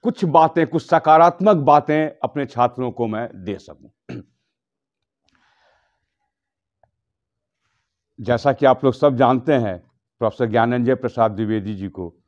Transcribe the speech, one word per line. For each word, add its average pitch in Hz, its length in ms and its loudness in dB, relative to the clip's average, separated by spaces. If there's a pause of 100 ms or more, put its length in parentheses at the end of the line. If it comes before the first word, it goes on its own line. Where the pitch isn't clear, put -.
कुछ 247 220 -4
बातें, 160 420 2
कुछ - 200 -6
सकारात्मक 170 680 4
बातें 151 540 2 (120)
अपने 135 240 -6
छात्रों 123 460 -4
को 117 140 -4
मैं 107 380 -10
दे 98 140 -8
सकूं। - 640 -20 (4000)
जैसा 120 320 0
कि 135 140 0
आप 127 180 2
लोग 127 100 2
सब 143 220 0
जानते 127 360 2
हैं 107 260 -2 (400)
प्रोफेसर 117 280 -2
ज्ञानंजय 120 480 0
प्रसाद 113 360 -2
द्विवेदी 104 440 -6
जी 95 140 -10
को 85 260 -12 (140)